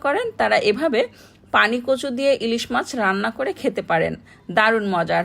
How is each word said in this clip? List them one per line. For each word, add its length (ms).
করেন, 220
তারা 180
এভাবে 320
পানি 240
কচু 300
দিয়ে 140
ইলিশ 280
মাছ 140
রান্না 340
করে 140
খেতে 280
পারেন, 240
দারুণ 360
মজার 320